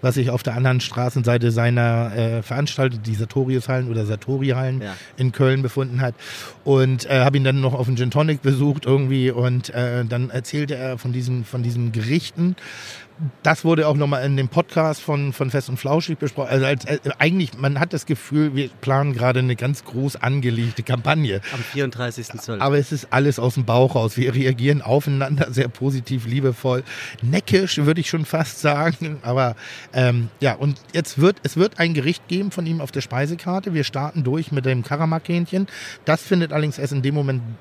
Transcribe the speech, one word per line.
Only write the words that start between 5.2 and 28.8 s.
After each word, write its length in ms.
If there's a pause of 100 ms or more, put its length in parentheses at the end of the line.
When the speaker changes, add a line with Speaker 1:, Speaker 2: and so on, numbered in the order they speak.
Speaker 1:
Köln 300
befunden 400
hat. 140 (480)
Und, 460
äh, 100
hab 160
ihn 80
dann 180
noch 120
auf 140
einen 100
Gin 140
Tonic 300
besucht 440
irgendwie. 460
Und, 420
äh, 320
dann 260
erzählte 440
er 220
von 160
diesen, 320
von 180
diesen 280
Gerichten, 640 (880)
das 200
wurde 240
auch 80
noch 120
mal 180
in 100
dem 140
Podcast 520
von, 300
von 180
Fest 200
und 80
Flauschig 420
besprochen. 300
Also 160
als, 180
äh, 160 (180)
eigentlich, 400
man 220
hat 140
das 120
Gefühl, 500
wir 120 (140)
planen 320
gerade 260
eine 160
ganz 300
groß 320
angelegte 680
Kampagne. 560 (140)
Speaker 2:
Am 80
vierunddreißigsten 800
zwölften. 200
Speaker 1:
Aber 160
es 140
ist 200
alles 280
aus 140
dem 100
Bauch 320
raus. 220
Wir 180
reagieren 460
aufeinander 720
sehr 160
positiv, 580
liebevoll, 560 (380)
neckisch, 560
würde 240
ich 80
schon 160
fast 340
sagen. 640